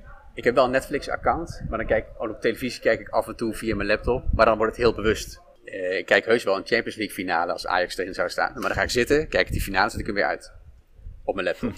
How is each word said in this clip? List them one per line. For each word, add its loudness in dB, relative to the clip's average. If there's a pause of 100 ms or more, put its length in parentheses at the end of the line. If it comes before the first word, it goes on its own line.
(340)
ik -8
heb 2
wel 6
een 2
Netflix-account, -2
maar -2
dan -4
kijk 2
ik, -14
op -6
televisie -2
kijk 4
ik -14
af 0
en -8
toe -2
via -2
mijn -2
laptop, 0 (100)
maar 6
dan 6
wordt 2
het -4
heel 6
bewust. -2 (240)
Eh, -4
ik -4
kijk 4
heus 4
wel 0
een -4
Champions -2
League -6
finale 0
als -6
Ajax 0
erin -4
zou -2
staan. -2
Maar -10
dan 0
ga -2
ik 0
zitten, 2
kijk 2
ik -10
die -2
finale, 2
zet -8
ik -6
hem -4
weer 2
uit. -4 (720)
Op -4
mijn -4
laptop, -4